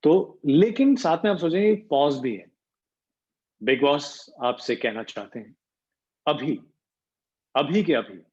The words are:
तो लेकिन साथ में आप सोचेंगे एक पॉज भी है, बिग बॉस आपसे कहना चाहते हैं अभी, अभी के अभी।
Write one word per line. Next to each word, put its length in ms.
तो 440
लेकिन 500
साथ 280
में 60
आप 80
सोचेंगे 320
एक 200
पॉज 280
भी 180
है, 100
बिग 200
बॉस 520
आपसे 320
कहना 260
चाहते 360
हैं 160
अभी, 320
अभी 280
के 120
अभी। 240